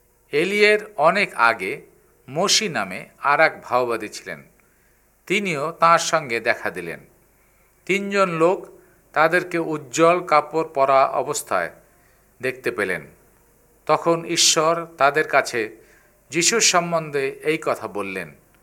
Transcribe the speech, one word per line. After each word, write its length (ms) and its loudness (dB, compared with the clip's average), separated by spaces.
এলিয়ের 480 2
অনেক 380 2
আগে 480 0
মসি 400 0
নামে 360 -6
আর 220 2
এক 240 2
ভাওবাদী 440 -2
ছিলেন, 360 -14
তিনিও 440 -2
তাঁর 280 4
সঙ্গে 400 -2
দেখা 300 -2
দিলেন। 300 -8
তিনজন 440 0
লোক 500 0
তাদেরকে 440 2
উজ্জ্বল 680 2
কাপড় 480 2
পরা 320 4
অবস্থায় 640 -2
দেখতে 300 -4
পেলেন। 360 -4
তখন 400 0
ঈশ্বর 640 0
তাদের 300 2
কাছে 600 -2
যিশুর 320 0
সম্বন্ধে 680 0
এই 320 -2
কথা 260 -4
বললেন, 480 -8